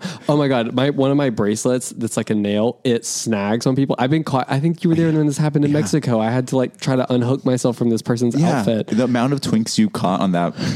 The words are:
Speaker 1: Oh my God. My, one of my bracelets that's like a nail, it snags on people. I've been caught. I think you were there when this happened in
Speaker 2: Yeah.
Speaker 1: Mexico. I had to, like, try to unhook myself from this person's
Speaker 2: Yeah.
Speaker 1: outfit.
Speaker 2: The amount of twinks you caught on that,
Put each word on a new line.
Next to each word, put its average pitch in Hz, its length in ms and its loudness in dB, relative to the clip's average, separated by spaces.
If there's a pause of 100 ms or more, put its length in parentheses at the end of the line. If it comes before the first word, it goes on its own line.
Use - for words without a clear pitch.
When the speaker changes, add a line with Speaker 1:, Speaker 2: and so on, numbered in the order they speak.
(300)
Speaker 1:
Oh 147 80 4
my 147 100 2
God. 117 260 0
My, 131 180 2
one 135 180 2
of 139 80 2
my 139 140 2
bracelets 110 580 0
that's - 280 -6
like 113 120 -4
a 110 60 0
nail, 104 480 0
it 117 200 0
snags 107 640 -2
on 131 100 2
people. 135 220 0
I've 127 140 0
been 156 120 2
caught. 131 260 -2
I 135 100 -2
think 165 240 -2
you 170 80 2
were 165 40 2
there 165 160 2
when 156 140 2
this 143 140 -2
happened 151 260 2
in 143 60 0
Speaker 2:
Yeah. 147 80 2
Speaker 1:
Mexico. 123 400 0
I 110 100 0
had 127 200 0
to, 135 80 0
like, 127 220 -2
try 135 160 -2
to 127 160 0
unhook 123 320 0
myself 127 340 0
from 120 120 0
this 113 140 0
person's 120 360 0
Speaker 2:
Yeah. 160 200 2
Speaker 1:
outfit. 107 280 0
Speaker 2:
The 110 180 0
amount 123 280 0
of 139 80 -2
twinks 113 380 0
you 107 100 4
caught 95 320 -2
on 95 120 2
that, 87 200 0 (220)